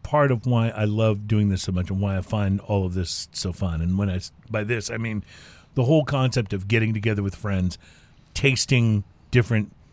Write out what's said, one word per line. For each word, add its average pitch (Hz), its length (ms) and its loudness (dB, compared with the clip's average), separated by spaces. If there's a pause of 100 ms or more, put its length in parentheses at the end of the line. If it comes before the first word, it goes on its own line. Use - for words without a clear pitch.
part 147 280 2
of 117 160 0
why 117 220 2
I 107 160 -2
love 107 420 0
doing 104 220 2
this 95 140 0
so - 80 -4
much 90 200 -2
and 95 100 -2
why 98 160 0
I 92 40 -2
find 101 400 0
all 98 260 0
of 90 80 -4
this - 380 -4
so - 200 -6
fun. 82 280 -2
And 90 180 0
when 101 100 0
I 90 60 -2
s-, 90 160 -8 (180)
by 110 140 -4
this, 110 260 -4
I 113 80 -6
mean 110 260 -6 (520)
the 131 100 2
whole 151 200 4
concept 127 480 0
of 98 140 -6
getting 110 260 2
together 107 280 0
with 98 140 -4
friends, 92 420 -2 (560)
tasting 117 720 2 (280)
different 113 400 2 (220)